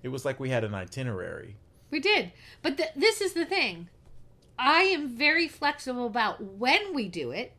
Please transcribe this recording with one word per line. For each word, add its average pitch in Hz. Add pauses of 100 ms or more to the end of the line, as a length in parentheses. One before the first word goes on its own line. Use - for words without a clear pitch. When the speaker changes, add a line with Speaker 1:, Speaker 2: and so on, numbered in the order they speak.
Speaker 1:
It 127
was 131
like 139
we 135
had 120
an 104
itinerary. 95 (340)
Speaker 2:
We 302
did. 349 (320)
But 277
th-, 320
this 440
is 381
the 339
thing. 202 (720)
I 294
am 339
very 294
flexible 262
about 214
when 254
we 226
do 147
it. 190